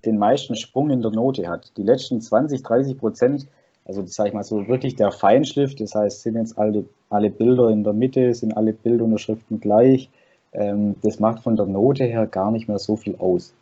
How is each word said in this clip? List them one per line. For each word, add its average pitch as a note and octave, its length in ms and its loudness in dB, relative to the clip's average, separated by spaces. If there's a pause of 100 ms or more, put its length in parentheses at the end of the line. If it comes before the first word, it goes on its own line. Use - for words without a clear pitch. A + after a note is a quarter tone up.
den A2 120 0
meisten A2+ 380 0
Sprung D3 360 -4
in B2+ 100 0
der A2+ 100 -2
Note A2+ 380 -2
hat. - 260 -10
Die G#2 80 -8
letzten A#2 380 0
zwanzig, C3+ 420 0
dreißig C3+ 340 0
Prozent, B2+ 500 -2 (360)
also G2 180 -8
das F2+ 120 -12
sag G#2 140 -2
ich G2+ 60 -4
mal G#2 100 -6
so, G2+ 240 -4
wirklich B2+ 280 -2
der G2+ 160 2
Feinschliff, C#3 640 2
das G#2+ 180 -10
heißt, G#2 280 -2
sind A2+ 140 -4
jetzt A2+ 220 -4
alle, G#2+ 280 0 (240)
alle G#2 200 2
Bilder A#2+ 400 4
in G#2+ 140 2
der G#2 100 0
Mitte, B2+ 400 2
sind A2 220 -4
alle A2 160 0
Bildunterschriften A2 880 -2
gleich, B2+ 500 4 (440)
ähm, G#2 480 -2
das A2 180 -2
macht A2+ 240 0
von A2 140 0
der G2+ 80 0
Note B2 400 2
her A2+ 220 0
gar G2 240 -2
nicht A2+ 180 -4
mehr G2+ 100 -2
so G#2+ 160 -2
viel G2+ 220 -8
aus. - 440 -2